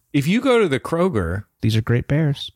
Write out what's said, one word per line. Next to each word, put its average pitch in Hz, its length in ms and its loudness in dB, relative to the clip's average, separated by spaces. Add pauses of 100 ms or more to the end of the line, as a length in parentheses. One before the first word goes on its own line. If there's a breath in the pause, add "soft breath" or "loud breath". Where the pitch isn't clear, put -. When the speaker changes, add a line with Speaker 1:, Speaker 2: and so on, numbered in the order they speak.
(120)
Speaker 1:
If 143 160 0
you 220 140 2
go 247 180 2
to 202 80 2
the 135 140 0
Kroger, 110 640 -2 (160)
Speaker 2:
These 110 160 0
are 113 40 2
great 120 260 -2
bears. 143 480 -2